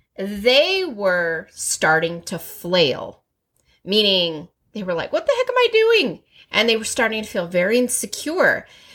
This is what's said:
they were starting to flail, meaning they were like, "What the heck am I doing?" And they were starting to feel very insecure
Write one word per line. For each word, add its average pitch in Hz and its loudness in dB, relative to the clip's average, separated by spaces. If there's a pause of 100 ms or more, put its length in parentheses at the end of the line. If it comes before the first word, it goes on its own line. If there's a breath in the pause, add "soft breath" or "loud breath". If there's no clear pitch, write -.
(180 soft breath)
they 254 2
were 185 -2
starting 165 0
to 175 -8
flail, - -2 (600)
meaning 185 0 (240)
they 208 -10
were 180 -4
like, - -4
"What 330 -2
the 571 2
heck 494 0
am 494 -2
I 494 4
doing?" 440 2 (300 soft breath)
And 220 2
they 226 2
were 220 -6
starting 220 -2
to 214 -10
feel 175 -6
very 185 2
insecure 247 -2 (280 loud breath)